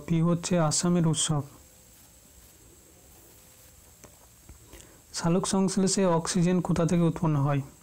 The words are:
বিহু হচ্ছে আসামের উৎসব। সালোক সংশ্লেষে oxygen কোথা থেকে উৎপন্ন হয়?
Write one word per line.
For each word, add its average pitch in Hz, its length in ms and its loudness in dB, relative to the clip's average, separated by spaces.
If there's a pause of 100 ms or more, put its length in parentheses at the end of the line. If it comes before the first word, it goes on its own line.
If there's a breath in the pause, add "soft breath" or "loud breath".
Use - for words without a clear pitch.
বিহু 165 220 0
হচ্ছে 170 300 0
আসামের 170 480 0
উৎসব। 156 360 0 (3750 loud breath)
সালোক 175 340 0
সংশ্লেষে 190 600 0
oxygen 175 540 2
কোথা 170 260 0
থেকে 170 160 2
উৎপন্ন 156 440 0
হয়? 143 160 0 (200)